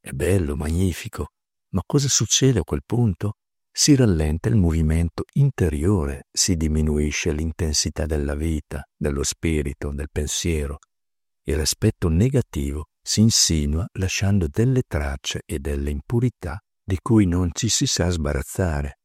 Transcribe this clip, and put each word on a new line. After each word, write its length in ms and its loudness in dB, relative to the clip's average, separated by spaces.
È 100 -14
bello, 460 0
magnifico, 720 -2
ma 160 -2
cosa 240 0
succede 500 2
a 40 -2
quel 220 -4
punto? 520 -2
Si 240 4
rallenta 540 2
il 80 4
movimento 680 2
interiore, 920 0
si 280 0
diminuisce 760 0
l'intensità 720 -2
della 300 -2
vita, 480 -4
dello 300 -4
spirito, 720 -4
del 180 -8
pensiero. 680 -4
Il 120 -2
l'aspetto 540 0
negativo 800 0
si 160 0
insinua 680 2
lasciando 480 2
delle 340 0
tracce 640 -6
e 140 -8
delle 320 -4
impurità 680 -4
di 160 -2
cui 280 4
non 260 0
ci 160 -2
si 160 0
sa 240 0
sbarazzare. 960 -2